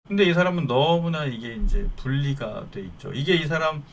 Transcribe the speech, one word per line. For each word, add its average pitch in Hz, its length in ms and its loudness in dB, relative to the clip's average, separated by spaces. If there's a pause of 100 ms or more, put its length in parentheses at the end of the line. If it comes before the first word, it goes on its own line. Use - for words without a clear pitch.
근데 202 180 2
이 175 80 4
사람은 175 340 2
너무나 160 580 2
이게 117 320 -6
이제 104 400 2
분리가 135 760 -4
돼 101 120 -10
있죠. 92 300 -12
이게 147 220 0
이 165 120 2
사람 156 360 -2 (100)